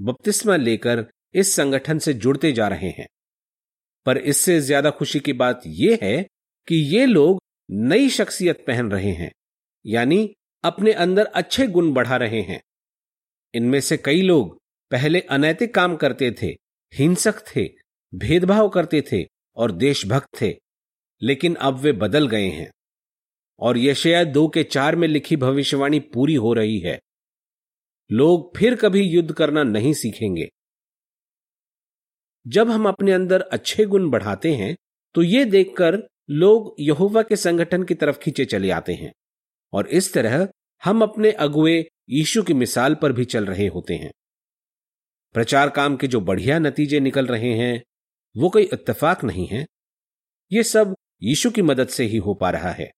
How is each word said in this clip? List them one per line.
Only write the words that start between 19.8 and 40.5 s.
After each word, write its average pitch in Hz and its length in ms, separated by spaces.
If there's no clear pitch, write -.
थे, 98 160
लेकिन 143 320
अब 135 200
वे 139 180
बदल 110 360
गए 104 200
हैं 80 220
और 120 200
यशायाह 165 460
दो 151 240
के 151 160
चार 147 320
में 170 120
लिखी 156 280
भविष्यवाणी 139 640
पूरी 139 340
हो 117 200
रही 110 240
है। 85 220
लोग 156 460
फिर 233 180
कभी 202 240
युद्ध 170 320
करना 151 300
नहीं 120 320
सीखेंगे। 98 540
जब 208 240
हम 220 180
अपने 196 240
अंदर 185 280
अच्छे - 440
गुण 190 260
बढ़ाते 107 440
हैं, 117 220
तो 170 80
ये 220 220
देखकर 190 640
लोग 202 500
यहोवा 180 420
के 214 140
संगठन 170 460
की 175 120
तरफ 147 240
खींचे 143 260
चले 98 260
आते 87 240
हैं 78 180
और 101 160
इस 185 240
तरह 139 360